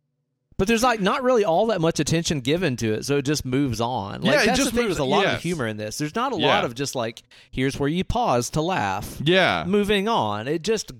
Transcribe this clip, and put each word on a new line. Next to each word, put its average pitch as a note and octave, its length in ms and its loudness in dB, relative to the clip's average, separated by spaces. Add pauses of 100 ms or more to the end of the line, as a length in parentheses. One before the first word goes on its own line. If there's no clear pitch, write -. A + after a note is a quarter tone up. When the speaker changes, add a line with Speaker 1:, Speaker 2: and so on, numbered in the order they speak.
(580)
Speaker 1:
But G3 120 0
there's, A3+ 140 4
like, A#3 180 2
not B3 200 0
really B3 220 4
all F#3 240 2
that G3 140 0
much E3 180 2
attention D#3+ 400 0
given C#3+ 380 0
to A2 160 0
it, A#2+ 100 -4
so C#3 140 0
it C#3 60 0
just C#3+ 200 -2
moves B2+ 380 0
on. A#2 400 -4
Like, A#3 140 2
Speaker 2:
Yeah, C4+ 80 4
it - 20 4
Speaker 1:
that's - 140 2
Speaker 2:
just C#4 120 0
Speaker 1:
the A3+ 60 -2
thing A#3+ 100 2
Speaker 2:
moves D#3 120 -2
Speaker 1:
with C#3 60 0
a C3 60 0
lot F3+ 140 4
of C#3+ 80 2
Speaker 2:
yes. E2 100 -4
Speaker 1:
humor D#3+ 240 -2
in A2 80 -4
this. G#2+ 220 -8
There's D3+ 180 -6
not B3 160 -2
a G#3 60 -4
Speaker 2:
Yeah. A#2+ 100 2
Speaker 1:
lot D#3 160 4
of B2 120 -4
just, C3+ 200 -6
like, A#2 280 -6 (280)
here's C3 260 -2
where C#3+ 120 0
you F3 160 -2
pause D#3 460 0
to D#3 100 0
laugh. A2 600 -2
Speaker 2:
Yeah. C#3 460 2
Speaker 1:
Moving G3+ 400 2
on. A2+ 400 0
It E3 160 -2
just G#3 360 -2